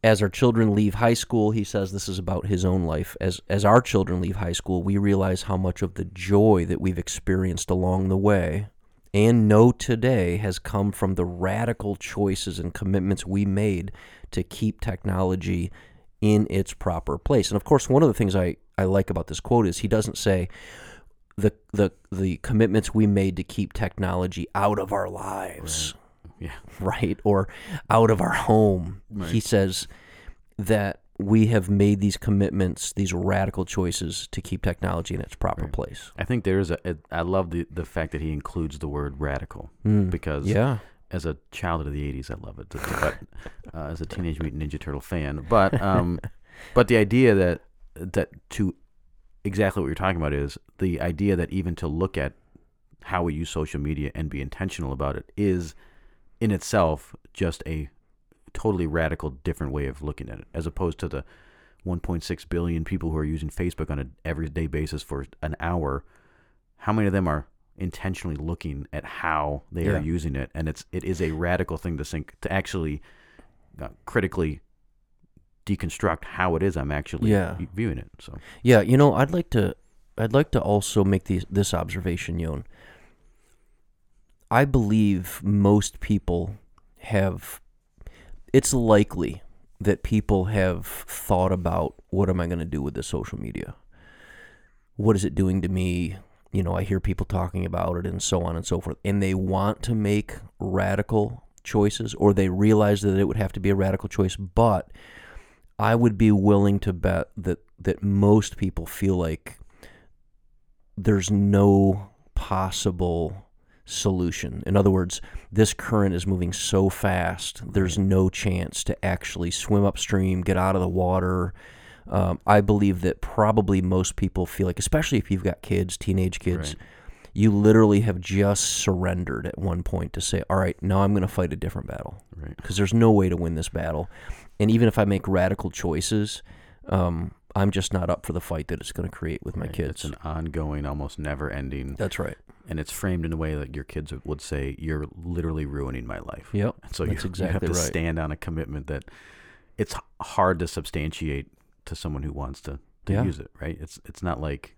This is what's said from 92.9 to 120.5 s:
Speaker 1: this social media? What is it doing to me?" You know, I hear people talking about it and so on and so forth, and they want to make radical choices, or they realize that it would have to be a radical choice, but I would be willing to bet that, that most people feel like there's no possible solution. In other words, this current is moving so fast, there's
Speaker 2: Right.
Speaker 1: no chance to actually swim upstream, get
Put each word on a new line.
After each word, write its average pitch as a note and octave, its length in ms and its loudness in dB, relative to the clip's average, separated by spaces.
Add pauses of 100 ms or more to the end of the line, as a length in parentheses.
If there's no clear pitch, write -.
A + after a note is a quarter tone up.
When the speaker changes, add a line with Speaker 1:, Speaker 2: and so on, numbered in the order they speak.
Speaker 1:
this - 120 -8
social - 320 -6
media? - 360 -10 (1200)
What G#2+ 200 4
is F#2+ 80 0
it D2+ 100 -2
doing F#2+ 280 2
to F2+ 60 -2
me?" F#2 480 -2 (340)
You G2 120 0
know, F2 120 -2
I F2+ 80 -2
hear F#3+ 160 0
people F#2+ 280 -2
talking F2+ 400 -4
about F2 320 -2
it F2+ 80 -6
and F2+ 160 -6
so F2+ 200 0
on E2 140 -4
and E2 100 -6
so E2+ 140 -2
forth, - 240 -8
and G2+ 180 2
they F#2+ 120 2
want F#2+ 480 0
to A#2+ 120 -2
make G#2 420 0 (220)
radical G2 840 0 (180)
choices, G#2+ 520 0
or G2+ 180 6
they F#2+ 160 4
realize G#2 540 4
that G2 160 2
it G2+ 60 4
would - 120 0
have G2+ 160 0
to G#2 80 -6
be F#2+ 80 2
a G2 60 4
radical F#2+ 340 0
choice, F#2 260 0
but G#2 560 2 (880)
I G#2+ 160 4
would A#2 240 4
be A2 140 8
willing G2+ 480 6
to G2 120 -2
bet F2+ 440 -2
that, F2+ 220 -2 (200)
that F2+ 240 -2
most G2+ 540 6
people F2+ 300 -4
feel F#2+ 300 0
like E2 420 -4 (1400)
there's G2 340 2
no G2 800 6 (240)
possible F#2 1120 -2 (380)
solution. - 840 -2
In G2 100 2
other G2 140 8
words, F#2 300 0 (300)
this G#2 220 4
current G2 420 0
is F2 120 -4
moving F2+ 260 0
so F#2+ 360 2
fast, F2+ 720 -2 (100)
there's F#2 240 0
Speaker 2:
Right. G2 100 2
Speaker 1:
no F#2+ 220 4
chance - 560 -4
to - 200 -6
actually F2 460 -4
swim G2+ 340 2
upstream, F#2+ 580 0
get F#2 140 0